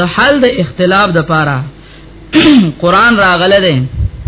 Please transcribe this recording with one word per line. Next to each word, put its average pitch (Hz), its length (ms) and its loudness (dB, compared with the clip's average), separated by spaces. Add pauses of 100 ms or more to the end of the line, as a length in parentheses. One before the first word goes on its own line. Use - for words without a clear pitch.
حل 240 360 0
د 254 60 2 (100)
اختلاف 180 520 -2
د 165 120 0
پاره 147 360 -2 (680)
<clears throat> 285 580 2
قران 196 360 2
راغله 185 420 2
ده، 180 160 0 (520)